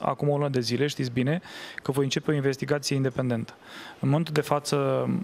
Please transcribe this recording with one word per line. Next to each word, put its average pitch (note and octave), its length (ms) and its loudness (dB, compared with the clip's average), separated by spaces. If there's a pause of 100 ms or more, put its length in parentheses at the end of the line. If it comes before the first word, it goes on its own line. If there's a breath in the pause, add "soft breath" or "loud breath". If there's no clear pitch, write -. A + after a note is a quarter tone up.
acum C#3+ 280 0
o C#3+ 80 4
lună C#3+ 120 0
de B2+ 120 0
zile, A#2+ 260 0
știți C#3 240 -2
bine, C3 300 0 (420 loud breath)
că C#3+ 100 0
voi C#3 120 2
începe C#3 260 0
o D#3 40 4
investigație C#3 600 0
independentă. B2+ 580 0 (460 loud breath)
În C3 80 2
momentul D#3 260 2
de D3+ 60 2
față C#3 680 0 (160)